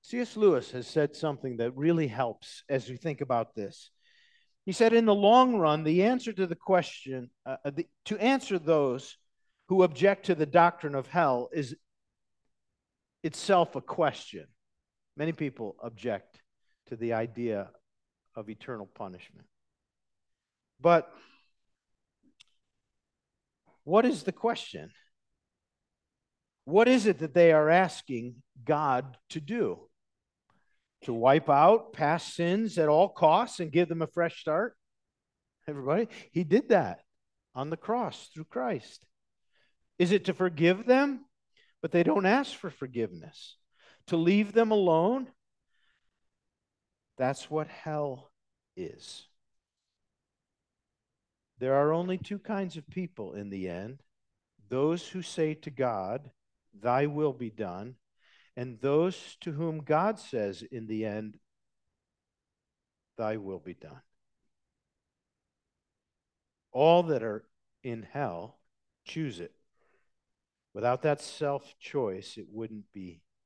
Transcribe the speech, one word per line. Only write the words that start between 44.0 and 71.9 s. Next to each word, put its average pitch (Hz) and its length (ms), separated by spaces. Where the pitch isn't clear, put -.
To 175 80
leave 202 360
them 220 200
alone? 202 560
That's 131 320
what 151 180
hell 147 600
is. - 500
There 131 160
are 147 200
only 180 240
two 202 200
kinds 196 380
of 151 120
people 139 440
in 101 160
the 95 200
end. 101 340
Those 147 400
who 185 140
say 156 320
to 151 160
God, 123 600
"Thy 123 280
will 147 260
be 123 160
done," 107 480
and 123 260
those 156 600
to 165 120
whom 156 300
God 175 380
says 101 420
in 113 240
the 110 200
end, 107 340
"Thy 110 220
will 95 220
be 87 140
done." 78 280
All 165 340
that 147 180
are 110 260
in 117 200
hell 107 580
choose 131 340
it. 85 140
Without 120 280
that 147 200
self-choice, 139 1120